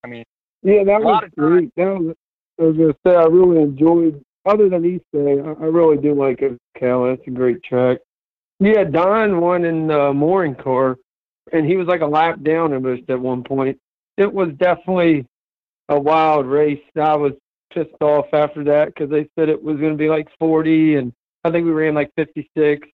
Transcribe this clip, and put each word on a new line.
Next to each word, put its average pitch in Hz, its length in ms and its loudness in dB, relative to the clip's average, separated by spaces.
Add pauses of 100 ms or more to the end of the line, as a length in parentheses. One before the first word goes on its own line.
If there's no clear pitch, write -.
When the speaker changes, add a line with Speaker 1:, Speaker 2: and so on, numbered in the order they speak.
Speaker 1:
I - 40 -18
mean, 120 180 -16 (380)
Speaker 2:
Yeah, 202 200 4
that 202 180 2
Speaker 1:
a - 40 -2
lot - 0 -
Speaker 2:
was 208 100 2
Speaker 1:
of 220 60 0
times 185 160 -16
Speaker 2:
great. 160 400 2
That 196 200 -2
was, 165 180 -6 (440)
I 165 40 0
was 160 120 2
gonna 160 200 2 (120)
say, 180 80 6
I 170 80 6
really 170 380 4
enjoyed, 151 600 0 (240)
other 208 240 2
than 175 160 -2
East 180 280 -4
Bay, 143 260 0
I, 143 120 -6
I 156 160 -10
really 160 300 4
do 147 160 0
like 135 280 -2
Ocala. 127 720 -2
It's - 140 -12
a 131 40 -12
great 123 320 -4
track. 123 360 0 (600)
Yeah, 202 240 2
Don 185 560 0
won 175 240 0
in 160 240 -2
the 143 260 0
Mooring 156 420 0
car, 131 420 -2 (560)
and 156 120 0
he 180 120 0
was, 175 100 -4
like, 175 140 -2
a 156 60 0
lap 160 360 0
down 160 300 0
almost 127 360 -6
at 127 100 -4
one 127 240 -6
point. 135 340 -4 (400)
It 202 140 0
was 190 260 -2
definitely 170 680 0 (600)
a 147 120 0
wild 151 480 2
race. 147 340 0 (180)
I 151 160 2
was 143 180 -2 (400)
pissed - 280 -8
off 147 320 2
after 151 320 -2
that 147 300 0
'cause 147 140 -8
they 151 280 -2
said 160 100 0
it 156 160 -2
was 151 160 -4
gonna 156 160 -2
be, 151 140 -2
like, 156 180 -2 (100)
forty, 160 580 2
and 123 180 -4 (320)
I 165 60 0
think 170 140 -2
we 165 60 0
ran, 156 240 -2
like, 147 200 -4
fifty-six. 151 800 -4